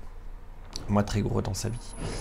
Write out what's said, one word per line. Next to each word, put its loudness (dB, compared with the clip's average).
Moi, 8
très 2
gros 4
dans 0
sa -2
vie. -4